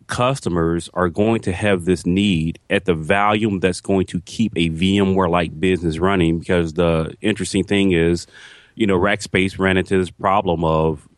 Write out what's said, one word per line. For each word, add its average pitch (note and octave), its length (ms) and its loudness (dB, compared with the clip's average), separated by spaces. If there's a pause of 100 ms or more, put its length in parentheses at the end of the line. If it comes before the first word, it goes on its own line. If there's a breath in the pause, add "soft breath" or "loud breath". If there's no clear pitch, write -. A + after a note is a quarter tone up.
customers E2+ 840 -2
are F2+ 160 0
going G#2+ 320 0
to G2 100 -4
have F2+ 340 0
this F#2 200 0
need F2 520 0 (120)
at G2 160 0
the F2 100 2
volume G2+ 640 0
that's F2+ 220 0
going F#2+ 260 0
to F2+ 140 -6
keep - 340 -4
a E2+ 140 0
V F#2 280 2
M F#2+ 180 2
ware-like F2 440 0
business E2+ 400 0
running, F2 400 2
because E2+ 340 -2
the D#2+ 480 0
interesting F#2+ 420 -2
thing G2 280 2
is, E2+ 340 2 (500 loud breath)
you A2 120 0
know, G2 120 2
Rackspace G2 580 -2
ran F#2+ 200 2
into F#2 200 0
this F#2 120 0
problem F#2+ 540 0
of D#2+ 440 0 (100)